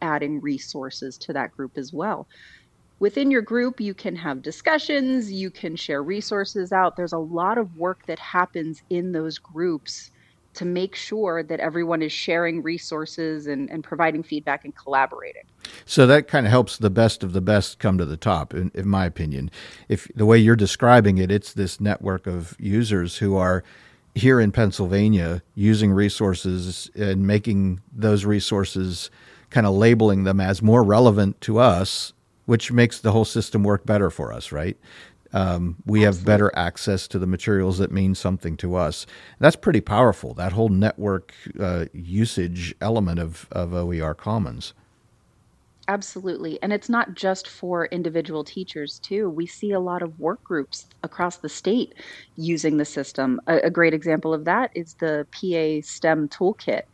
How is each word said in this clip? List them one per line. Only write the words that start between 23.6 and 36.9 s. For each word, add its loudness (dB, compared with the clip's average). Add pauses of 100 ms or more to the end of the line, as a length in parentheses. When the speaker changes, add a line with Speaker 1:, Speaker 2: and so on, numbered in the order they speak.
Speaker 2:
here 6
in 4
Pennsylvania 2 (140)
using 4
resources -2
and 0
making 0 (120)
those 2
resources, -2 (440)
kinda 4
labeling 4
them 2
as 0
more 6
relevant 6
to 0
us, 2 (340)
which 0
makes 4
the 2
whole 4
system -2
work 0
better 2
for -8
us, -12
right? -4 (560)
Um, 0 (100)
we 4
have 6
Speaker 1:
Absolutely. 2
Speaker 2:
better 4
access -4